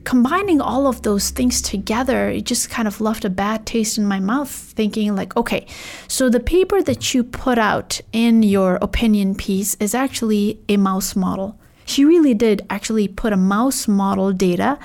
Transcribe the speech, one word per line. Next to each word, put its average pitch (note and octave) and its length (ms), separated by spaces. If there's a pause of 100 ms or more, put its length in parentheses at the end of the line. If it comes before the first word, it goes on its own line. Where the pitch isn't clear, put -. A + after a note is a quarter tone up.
combining D4+ 580
all C4+ 260
of B3 140
those G3+ 300
things B3 300
together, G#3+ 680
it G#3 160
just - 240
kind A3+ 180
of G3 140
left G#3+ 240
a G#3 40
bad G3+ 360
taste A3 320
in G#3+ 80
my G3 140
mouth, A#3+ 300
thinking G#3 680
like, F#3 220
"Okay, - 280 (420)
so C4 220
the A#3+ 120
paper F#4 420
that - 300
you B3 100
put B3 340
out - 440 (100)
in A3+ 320
your F#3+ 380
opinion G3+ 520
piece G3 460
is G#3+ 160
actually G#3+ 720
a G#3 100
mouse F#3+ 380
model." F#3+ 420 (280)
She - 180
really D4+ 300
did G#3+ 360
actually G#3 380
put G3+ 260
a G3 40
mouse G3+ 500
model G3 460
data F#3+ 520